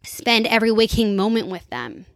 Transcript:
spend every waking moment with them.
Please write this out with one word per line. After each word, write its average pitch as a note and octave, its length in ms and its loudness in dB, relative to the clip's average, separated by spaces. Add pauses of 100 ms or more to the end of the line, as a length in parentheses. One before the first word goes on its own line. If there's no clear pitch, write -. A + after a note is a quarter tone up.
spend A3+ 420 0
every A3+ 240 2
waking A3 460 2
moment A3 320 0
with F#3 220 -12
them. A#2+ 460 -12